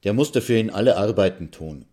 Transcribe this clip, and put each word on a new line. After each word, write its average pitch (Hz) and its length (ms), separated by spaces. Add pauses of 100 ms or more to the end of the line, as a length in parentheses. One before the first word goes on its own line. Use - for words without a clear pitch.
Der 101 100
musste 131 280
für 117 160
ihn 110 140
alle 107 260
Arbeiten 95 540
tun. 78 420